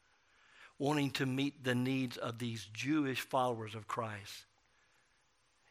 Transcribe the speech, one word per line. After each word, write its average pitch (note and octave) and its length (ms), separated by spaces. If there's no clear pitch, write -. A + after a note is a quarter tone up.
wanting C#3+ 340
to C#3 140
meet C3+ 380
the B2+ 120
needs B2+ 420
of A2+ 220
these A2+ 260
Jewish C3 540
followers A#2 560
of G#2+ 120
Christ. G#2+ 580